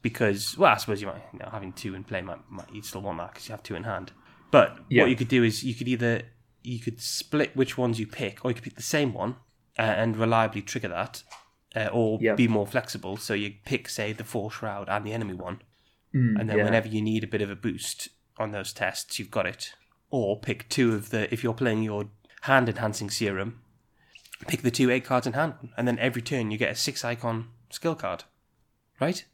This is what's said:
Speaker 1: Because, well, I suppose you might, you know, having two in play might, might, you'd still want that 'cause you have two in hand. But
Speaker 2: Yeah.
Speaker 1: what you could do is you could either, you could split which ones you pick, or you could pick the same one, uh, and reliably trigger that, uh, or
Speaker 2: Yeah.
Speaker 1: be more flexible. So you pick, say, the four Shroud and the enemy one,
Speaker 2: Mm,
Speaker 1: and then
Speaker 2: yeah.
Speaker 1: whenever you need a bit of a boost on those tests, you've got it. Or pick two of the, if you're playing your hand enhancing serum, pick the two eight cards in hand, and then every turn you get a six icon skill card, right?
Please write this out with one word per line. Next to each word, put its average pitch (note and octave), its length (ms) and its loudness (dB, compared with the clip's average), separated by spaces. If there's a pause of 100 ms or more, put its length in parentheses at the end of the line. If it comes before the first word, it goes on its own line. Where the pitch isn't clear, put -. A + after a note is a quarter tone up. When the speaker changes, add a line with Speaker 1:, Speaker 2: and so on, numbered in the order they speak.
Speaker 1:
Because, G#2+ 560 0
well, E3+ 160 8
I G#2 40 4
suppose G#2 240 -4
you G2+ 60 -6
might, - 160 -10 (100)
you F#2+ 60 -16
know, F#2 120 -12
having G2 220 -10
two G2 220 -8
in F#2+ 100 -10
play F#2+ 160 -4
might, F#2 180 -10 (100)
might, - 240 -14
you'd G#2+ 120 -12
still F#2+ 160 -10
want F#2+ 160 -4
that E2+ 180 -10
'cause - 140 -16
you A2 40 -8
have G#2 100 -14
two G#2 120 -8
in E2+ 80 -6
hand. F#2+ 280 -6 (400)
But - 280 8 (100)
Speaker 2:
Yeah. A#2 140 8
Speaker 1:
what B2 60 8
you B2+ 80 4
could A#2+ 100 0
do B2 160 6
is A2+ 200 2
you B2 120 -4
could A#2+ 140 -6
either, A#2 340 0 (400)
you A#2+ 160 -8
could A#2 220 -8
split - 540 -2
which B2+ 220 2
ones A#2+ 220 2
you G#2+ 80 -2
pick, - 360 -6
or B2 80 0
you A#2 40 0
could - 80 -14
pick - 120 -12
the - 60 -14
same C#3+ 320 0
one, A2 220 -4 (420)
uh, A2+ 40 0
and A2 340 2
reliably A2 460 2
trigger A2 260 -6
that, F2 360 -6 (520)
uh, G#2+ 160 0
or A2 300 2
Speaker 2:
Yeah. A2 140 4
Speaker 1:
be A#2+ 120 6
more G#2+ 180 4
flexible. G2+ 520 -4
So - 160 -4
you G2+ 220 -2 (100)
pick, - 240 -4
say, G#2+ 240 -4
the G#2+ 100 -10
four G#2 260 -4
Shroud G2+ 380 -8
and G2+ 180 -2
the G#2+ 60 -4
enemy G#2+ 220 -4
one, F2+ 280 -8 (540)
Speaker 2:
Mm, A2+ 240 4
Speaker 1:
and A2 100 0
then G#2 100 2
Speaker 2:
yeah. G#2 40 4
Speaker 1:
whenever A2 240 4
you G#2+ 140 -2
need A2 240 2
a - 20 -12
bit G#2+ 140 -2
of G2+ 80 -2
a G2 60 -6
boost - 520 -6 (300)
on G#2+ 140 -4
those G2 200 -6
tests, - 480 -4
you've F#2 120 -8
got G2 140 0
it. - 300 -8 (340)
Or G#2+ 300 0
pick - 300 -6
two A#2 260 4
of G2+ 140 -6
the, G#2+ 220 0
if A2+ 120 -4
you're A#2 100 0
playing A2+ 300 2
your G#2 260 -4 (340)
hand C3 260 6
enhancing G#2+ 400 -2
serum, G2+ 520 -2 (840)
pick - 140 -2
the B2 100 2
two B2 180 4
eight B2+ 140 4
cards B2+ 240 2
in A2+ 60 -2
hand, D3 220 0 (220)
and B2 100 0
then A#2+ 120 2
every A#2+ 220 0
turn A#2 300 -2
you A2 60 -4
get G#2+ 140 2
a - 40 -6
six - 300 -4
icon A#2 440 -4 (200)
skill E3 260 -2
card, F#2 280 -6 (760)
right? E3 320 -2